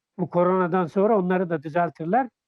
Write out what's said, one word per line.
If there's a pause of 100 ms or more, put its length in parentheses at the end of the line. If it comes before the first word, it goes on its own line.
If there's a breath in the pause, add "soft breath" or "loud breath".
(180)
bu
koronadan
sonra
onları
da
düzeltirler. (200)